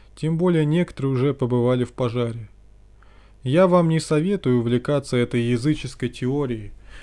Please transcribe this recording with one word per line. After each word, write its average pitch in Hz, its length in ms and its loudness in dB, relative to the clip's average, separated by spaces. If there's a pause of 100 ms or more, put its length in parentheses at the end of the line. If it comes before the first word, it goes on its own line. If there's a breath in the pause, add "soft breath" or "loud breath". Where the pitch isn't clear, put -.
(160 soft breath)
Тем 160 200 -2
более 165 300 4
некоторые 147 480 0
уже 135 180 2
побывали 123 520 0
в 120 100 -6
пожаре. 117 560 -4 (920 soft breath)
Я 165 260 4
вам 175 200 4
не 160 100 2
советую 156 600 0
увлекаться 123 580 -2
этой 120 280 0
языческой 123 680 -2
теорией, 123 600 -4 (300 loud breath)